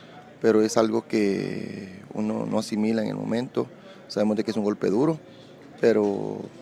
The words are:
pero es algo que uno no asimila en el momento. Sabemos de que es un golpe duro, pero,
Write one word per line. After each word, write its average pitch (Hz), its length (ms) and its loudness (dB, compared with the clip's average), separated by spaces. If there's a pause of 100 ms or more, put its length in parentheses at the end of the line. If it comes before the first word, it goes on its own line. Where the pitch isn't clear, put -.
(420)
pero 110 220 6
es 110 140 2
algo 113 280 2
que 98 960 -2 (140)
uno 107 320 -2
no 104 100 -2
asimila 110 460 0
en 104 60 -2
el 101 60 -4
momento. 113 520 -2 (400)
Sabemos 104 280 0
de 107 80 -2
que 113 60 -2
es 107 80 -4
un 107 60 -2
golpe 101 260 0
duro, 151 300 2 (600)
pero, 104 600 2 (200)